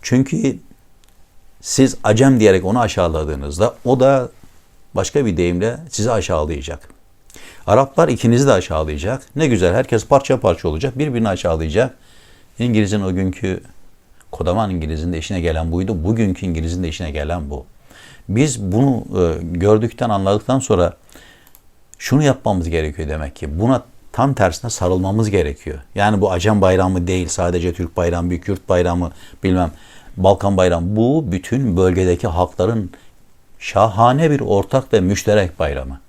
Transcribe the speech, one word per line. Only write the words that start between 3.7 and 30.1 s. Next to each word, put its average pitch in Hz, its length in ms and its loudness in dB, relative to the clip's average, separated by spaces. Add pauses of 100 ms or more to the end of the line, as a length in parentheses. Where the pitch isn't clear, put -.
o 127 140 2
da 131 300 2 (640)
başka 123 320 -2
bir 92 120 -2
deyimle 90 400 0 (120)
sizi 110 220 -2
aşağılayacak. 80 800 -4 (800)
Araplar 135 400 4
ikinizi 123 400 2
de 135 40 6
aşağılayacak. 80 680 -2 (140)
Ne 151 120 0
güzel, 90 260 2
herkes 117 340 0
parça 135 320 2
parça - 280 0
olacak, 123 320 -4
birbirini 120 300 -2
aşağılayacak. 85 680 -2 (640)
İngiliz'in 107 420 0
o 92 120 -2
günkü, 92 500 -4 (680)
kodaman 98 380 -2
İngiliz'in 80 440 -4
de 82 40 -6
işine 87 240 -6
gelen 80 300 -2
buydu. 90 320 -2
Bugünkü 101 420 -2
İngiliz'in 85 380 -4
de 85 40 -4
işine 78 240 -8
gelen 78 380 -6
bu. - 160 -10 (640)
Biz 120 320 0
bunu, 113 440 0 (160)
e, 82 200 0
gördükten, 104 680 0
anladıktan 104 500 0
sonra 90 340 0 (1040)
şunu 143 260 2
yapmamız 107 460 0
gerekiyor 78 400 -4
demek 76 260 -8
ki. 78 240 -8
Buna 123 240 0 (280)
tam 135 220 0
tersine 113 380 0
sarılmamız 95 580 0
gerekiyor. 73 500 -2 (160)
Yani 101 260 0
bu 98 100 2
Acem 98 300 2
bayramı 92 460 2
değil, 92 200 -2
sadece 87 460 -2
Türk 87 240 -6
bayramı, 87 320 -2
bir 87 120 -4
Kürt - 280 -8
bayramı, 87 420 0 (320)
bilmem 90 280 2 (460)